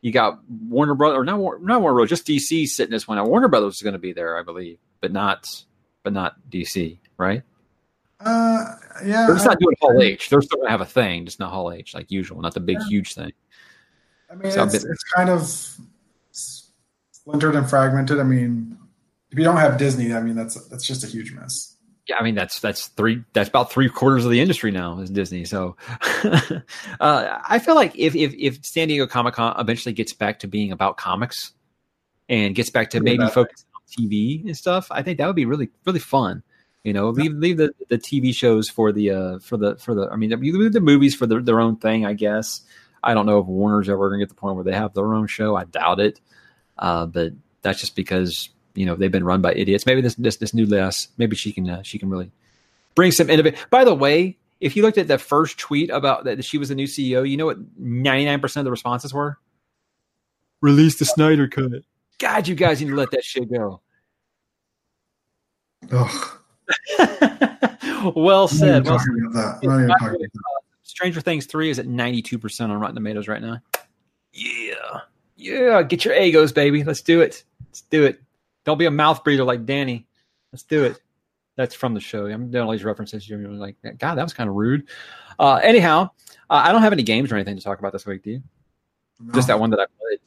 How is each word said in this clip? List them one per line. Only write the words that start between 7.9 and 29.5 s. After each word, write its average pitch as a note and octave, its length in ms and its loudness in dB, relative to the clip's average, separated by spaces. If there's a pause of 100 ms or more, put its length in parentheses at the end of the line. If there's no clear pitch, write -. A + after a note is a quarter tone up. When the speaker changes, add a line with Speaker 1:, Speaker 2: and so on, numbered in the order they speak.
Speaker 2:
Uh, A3+ 520 0 (280)
yeah, A3 220 2
Speaker 1:
They're F3 80 8
just F#3+ 140 2
Speaker 2:
I - 20 6
Speaker 1:
not F#3 80 2
doing E3+ 220 4
Hall C3 200 6
H. A2 300 0
They're C#3+ 120 8
still C#3+ 160 -4
gonna B2+ 120 -2
have A2 100 0
a F2+ 60 -6
thing, F2+ 380 -2
just - 160 -14
not F#2+ 100 -8
Hall F2 220 -6
H, - 200 -18
like - 200 -16
usual, F2 280 -6
not E2+ 140 -6
the - 60 -4
big, F2+ 220 -2
Speaker 2:
Yeah. - 40 -8
Speaker 1:
huge G#2 280 -2
thing. - 180 -12 (1000)
Speaker 2:
I F3 60 -20
mean, F#3+ 160 -6
Speaker 1:
So G3+ 100 2
Speaker 2:
it's, G#3 140 0
Speaker 1:
I've - 60 0
been - 100 -8
Speaker 2:
it's - 100 -10
kind F3+ 260 0
of - 480 -4 (540)
splintered - 1300 -6
and C3+ 120 0
fragmented. C3+ 520 2
I - 20 0
mean, A#2+ 560 0 (520)
if C3 80 -6
you A#3+ 60 2
don't A3+ 120 6
have C#3+ 220 4
Disney, B2 360 0
I A2+ 60 -2
mean, A2+ 160 -4
that's, A2+ 180 -8 (140)
that's - 180 -12
just C3 180 -8
a - 20 -12
huge A2 260 -12
mess. - 440 -14 (300)
Speaker 1:
Yeah, E2+ 120 -6
I A#2 40 -2
mean, A2+ 120 -2
that's, F#2 260 -6
that's - 280 -6
three, A2+ 440 -2
that's G#2 160 0
about A#2+ 240 -2
three C3 160 2
quarters B2+ 360 2
of B2 60 0
the A#2+ 100 4
industry D3+ 300 0
now F2 300 -6
is F#2 100 -10
Disney. F#2 340 -6
So, F#2 320 -6 (240)
<laughs> - 240 -4 (760)
uh, C#3+ 380 2 (100)
I A3+ 100 2
feel C4+ 160 2
like B3 220 4
if, D3+ 180 2
if, D3 200 0
if C3+ 300 -4
San D#3+ 240 -2
Diego C#3+ 180 0
Comic-Con A#2+ 520 -2